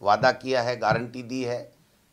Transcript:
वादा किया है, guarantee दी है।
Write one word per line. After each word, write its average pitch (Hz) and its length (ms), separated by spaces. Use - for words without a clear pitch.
वादा 107 300
किया 127 300
है, 120 160
guarantee 117 460
दी 127 200
है। 120 300